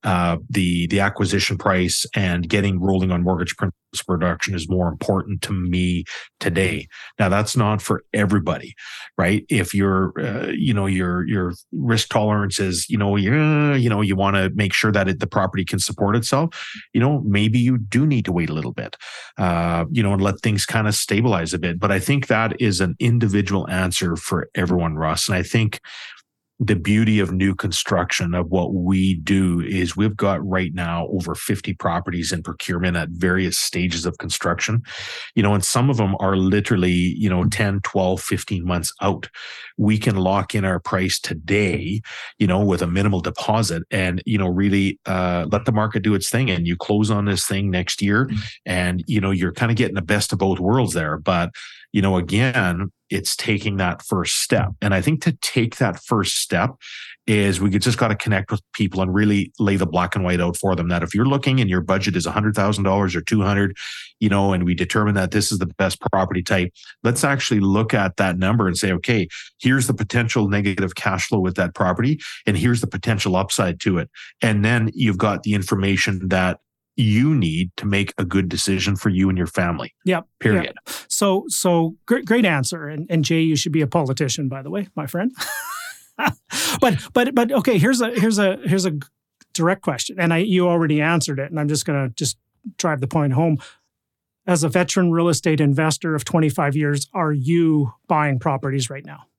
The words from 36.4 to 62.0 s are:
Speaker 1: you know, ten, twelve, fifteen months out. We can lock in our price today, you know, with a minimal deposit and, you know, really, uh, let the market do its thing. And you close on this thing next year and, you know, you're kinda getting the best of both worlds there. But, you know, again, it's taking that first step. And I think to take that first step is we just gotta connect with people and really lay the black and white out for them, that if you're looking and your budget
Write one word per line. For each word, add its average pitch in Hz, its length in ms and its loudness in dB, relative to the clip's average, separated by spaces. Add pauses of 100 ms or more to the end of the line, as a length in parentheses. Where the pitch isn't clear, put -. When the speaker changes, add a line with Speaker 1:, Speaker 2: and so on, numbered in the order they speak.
Speaker 1:
you 90 360 2
know, 90 180 2
ten, 101 360 0
twelve, 92 400 0
fifteen 92 420 -4
months 90 380 -2
out. 90 280 -2 (480)
We 107 200 2
can 107 180 0
lock 95 380 0
in 104 100 0
our 92 160 0
price 95 400 -2
today, 92 840 -2 (360)
you 104 100 2
know, 92 160 2
with 90 200 2
a 87 40 -2
minimal 95 320 2
deposit 87 720 -2
and, 92 360 -2
you 104 120 0
know, 95 100 0
really, 98 600 2
uh, 90 440 0
let 101 140 0
the 110 80 0
market 107 300 0
do 104 100 2
its 95 160 -2
thing. 123 220 0
And 87 160 0
you 87 100 0
close 104 320 2
on 104 160 2
this 98 200 0
thing 98 260 -2
next 92 300 -2
year 104 280 2 (360)
and, 90 420 -2
you 107 120 0
know, 98 120 0
you're 90 200 0
kinda 117 220 0
getting 104 220 0
the 95 80 -2
best 101 280 0
of 98 60 -2
both 95 220 0
worlds 101 340 0
there. 76 240 -2
But, 85 320 0 (420)
you 104 100 0
know, 95 160 2
again, 95 720 0 (180)
it's 85 260 -4
taking 101 420 -2
that 87 260 -2
first - 380 -2
step. 98 300 0 (100)
And 101 100 0
I 95 100 2
think 151 220 0
to 160 100 2
take - 420 -2
that 104 280 -2
first 101 340 0
step 101 340 0 (560)
is 101 340 2
we 101 80 4
just 104 300 2
gotta 110 160 2
connect 98 340 0
with 104 120 -2 (120)
people 95 280 0
and 92 120 0
really 101 460 2
lay 101 180 2
the 92 80 2
black 87 300 0
and 98 80 0
white 90 180 2
out 87 160 0
for 95 180 0
them, 85 120 -2
that 87 160 0
if - 100 -8
you're 117 140 2
looking 135 320 2
and 107 100 2
your 92 120 2
budget 95 340 0